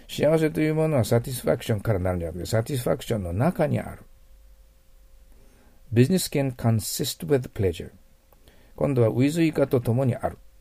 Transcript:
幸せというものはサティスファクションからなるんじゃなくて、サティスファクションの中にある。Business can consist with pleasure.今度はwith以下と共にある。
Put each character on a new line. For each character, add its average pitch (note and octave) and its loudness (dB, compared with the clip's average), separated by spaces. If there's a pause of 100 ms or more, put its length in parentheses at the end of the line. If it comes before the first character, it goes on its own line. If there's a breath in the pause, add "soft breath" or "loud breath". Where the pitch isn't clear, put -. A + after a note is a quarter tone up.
幸 D3+ 2
せ D#3 2
と D#3+ -2
い D#3 2
う D#3 0
も D#3 2
の D3+ 2
は A2+ 4
サ A#2 2
テ B2 -8
ィ - -6
ス A#2+ -8
フ - -2
ァ - 2
ク - -10
シ A#2 0
ョ G#2 -2
ン G2 -6
か A2+ 0
ら F#2+ 2
な F#2 0
る F2+ 0
ん - -2
じ E2+ -6
ゃ E2 -6
な E2 -10
く F2 -10
て、 E2+ -8
サ A2+ 0
テ D3 -6
ィ - -2
ス B2 -4
フ E3 0
ァ D3+ 0
ク - -10
シ A#2 -2
ョ - -4
ン G2 -6
の E2+ -6
中 D3+ 0
に B2 0
あ - -10
る。 - -18 (1900 soft breath)
Business C3+ 4
can C#3 0
consist - -2
with C3+ 0
pleasure. - -2 (840 soft breath)
今 D3 0
度 B2 2
は A2 4
with C#3 0
以 D#3 2
下 D3 0
と C3 0
共 B2 0
に A#2+ 0
あ - -4
る。 - -16 (240)